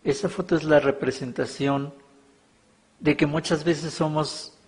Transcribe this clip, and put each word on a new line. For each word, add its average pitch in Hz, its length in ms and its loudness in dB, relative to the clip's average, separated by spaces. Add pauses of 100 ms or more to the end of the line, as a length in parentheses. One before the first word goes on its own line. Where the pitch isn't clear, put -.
Esa 170 240 0
foto 180 280 0
es 151 80 0
la 151 160 6
representación 139 1120 -2 (1040)
de 147 160 4
que 156 100 4
muchas 151 380 -2
veces 156 300 0
somos 151 600 -2 (120)